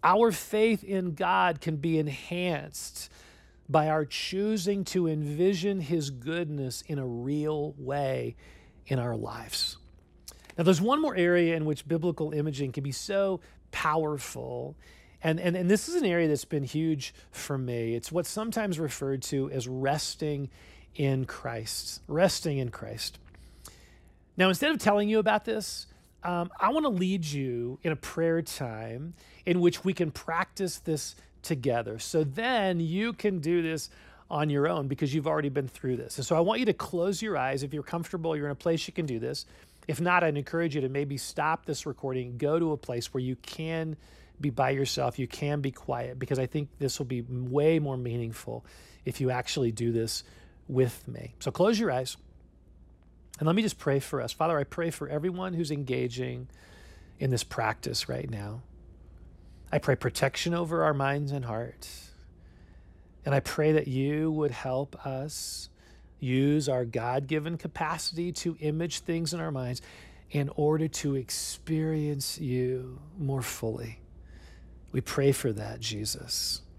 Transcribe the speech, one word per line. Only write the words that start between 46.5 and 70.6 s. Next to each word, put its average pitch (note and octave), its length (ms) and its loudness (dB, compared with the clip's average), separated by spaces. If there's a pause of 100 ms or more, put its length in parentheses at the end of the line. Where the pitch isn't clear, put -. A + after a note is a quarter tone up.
this C3+ 200 -2
will C#3+ 60 -2
be A#2+ 220 -4
way C3 520 4
more C#3 180 -2
meaningful A#2 680 -6 (400)
if - 140 -4
you B2+ 120 2
actually B2 400 0
do A#2 200 0
this A2+ 320 -2 (440)
with B2+ 400 2
me. - 320 -12
So - 100 -2
close G#3 300 4
your G#3+ 120 2
eyes. B2+ 260 -2 (1200)
And D3+ 80 2
let E3+ 80 4
me A3 60 4
just G#3+ 180 0
pray C#3 200 2
for C3+ 220 -4
us. A#2+ 100 -6
Father, D#3+ 280 2
I C#3 60 0
pray E3+ 260 -4
for D3 160 -8
everyone F3 460 -4
who's E3 180 -2
engaging B2+ 800 -4 (720)
in C3+ 120 2
this A#2+ 120 2
practice - 640 -2
right B2+ 220 -4
now. A2 320 -8 (1120)
I D3+ 80 4
pray C3+ 160 4
protection - 580 0
over E3 300 2
our D#3 100 4
minds C#3 380 0
and C#3 140 -4
hearts. - 640 -8 (1120)
And C#3 80 2
I C#3+ 60 6
pray D#3 340 2
that D3+ 140 4
you D3 440 2
would D3+ 200 2
help C3 540 -4
us C3+ 640 -8 (500)
use C#3 480 4
our B2+ 160 2
God-given C3+ 720 -2
capacity E3 760 -4
to E3 260 -4
image D#3 400 -2
things E3 340 -2
in E3+ 60 -4
our D#3+ 120 -2
minds B2+ 300 -4 (500)
in C#3+ 240 0
order D#3 320 4